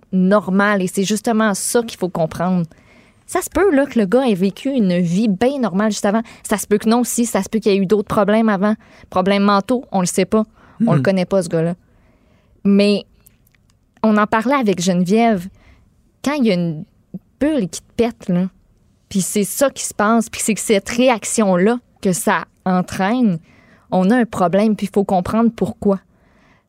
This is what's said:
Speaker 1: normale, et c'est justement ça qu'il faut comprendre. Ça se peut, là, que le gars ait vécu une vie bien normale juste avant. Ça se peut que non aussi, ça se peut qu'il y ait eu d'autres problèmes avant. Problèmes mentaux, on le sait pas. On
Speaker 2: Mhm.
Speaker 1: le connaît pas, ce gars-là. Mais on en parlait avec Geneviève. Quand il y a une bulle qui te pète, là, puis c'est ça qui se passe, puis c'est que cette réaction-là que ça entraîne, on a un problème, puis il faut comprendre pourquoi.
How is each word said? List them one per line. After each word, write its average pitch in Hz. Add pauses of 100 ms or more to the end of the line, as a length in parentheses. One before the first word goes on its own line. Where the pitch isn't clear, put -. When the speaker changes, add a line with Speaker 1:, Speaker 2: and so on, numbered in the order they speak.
(120)
Speaker 1:
normale, 196
et 185
c'est 196
justement 220
ça -
qu'il 226
faut 180
comprendre. 175 (640)
Ça 359
se -
peut, 359
là, 277
que 277
le 208
gars 240
ait 226
vécu 185
une 196
vie 180
bien 247
normale 208
juste -
avant. 214 (220)
Ça 208
se -
peut 208
que 214
non 240
aussi, 240
ça 196
se -
peut 220
qu'il 208
y -
ait -
eu 196
d'autres 208
problèmes 220
avant. 208 (340)
Problèmes 196
mentaux, 202
on 196
le 180
sait 185
pas. 220 (400)
On -
Speaker 2:
Mhm. 147
Speaker 1:
le 135
connaît 190
pas, 196
ce 170
gars-là. 170 (880)
Mais 202 (1000)
on 220
en 208
parlait 226
avec 208
Geneviève. 190 (760)
Quand 277
il 277
y 220
a -
une 170 (540)
bulle 277
qui -
te -
pète, 233
là, 180 (600)
puis 190
c'est 208
ça 269
qui -
se -
passe, 220
puis -
c'est 226
que -
cette 196
réaction-là 226 (220)
que 190
ça 170 (200)
entraîne, 185 (520)
on 185
a 233
un 247
problème, 196
puis 202
il -
faut 196
comprendre 214
pourquoi. 196 (680)